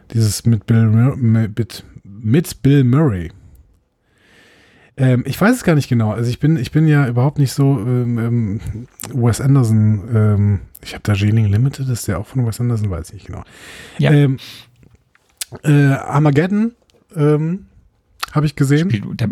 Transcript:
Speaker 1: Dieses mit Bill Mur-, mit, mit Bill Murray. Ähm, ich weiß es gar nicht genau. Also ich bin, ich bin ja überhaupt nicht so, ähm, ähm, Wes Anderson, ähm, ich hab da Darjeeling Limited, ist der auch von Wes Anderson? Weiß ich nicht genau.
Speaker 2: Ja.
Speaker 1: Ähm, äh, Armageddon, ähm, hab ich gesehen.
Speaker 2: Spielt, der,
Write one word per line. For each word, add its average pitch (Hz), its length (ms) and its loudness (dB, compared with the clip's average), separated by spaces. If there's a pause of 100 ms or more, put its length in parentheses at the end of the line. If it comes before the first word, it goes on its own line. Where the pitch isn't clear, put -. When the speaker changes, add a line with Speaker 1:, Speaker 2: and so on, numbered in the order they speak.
(140)
Speaker 1:
Dieses 110 320 0
mit 117 200 0
Bill 113 220 4
Mur-, 113 300 2
mit, 113 640 -2 (220)
mit 110 560 -2
Bill 139 240 4
Murray. 120 460 0 (1700)
Ähm, 127 300 2
ich - 140 -6
weiß 214 160 4
es - 60 -10
gar 170 120 2
nicht 139 140 -2
genau. 110 240 0
Also 117 160 -4
ich 120 100 -6
bin, 160 160 0
ich 151 160 -6
bin 156 160 2
ja 147 200 2
überhaupt 123 300 0
nicht 139 140 0
so, 139 280 0
ähm, 120 380 -2
ähm, 113 420 -2 (540)
Wes 117 280 0
Anderson, 110 600 2 (120)
ähm, 104 460 2 (220)
ich - 140 -16
hab - 80 -16
da - 100 -2
Darjeeling 104 340 2
Limited, 131 420 0
ist 120 180 -6
der 101 120 -4
auch 104 80 -12
von 127 200 -4
Wes 110 140 -6
Anderson? 113 280 -2
Weiß 82 200 -8
ich - 60 -20
nicht - 120 -20
genau. - 160 -14 (540)
Speaker 2:
Ja. 143 140 2
Speaker 1:
Ähm, 143 260 4 (1300)
äh, 143 240 4
Armageddon, 151 840 0 (440)
ähm, 156 500 0 (640)
hab 147 140 0
ich 151 100 -4
gesehen. 147 340 2
Speaker 2:
Spielt, - 300 -4
der, 113 120 -2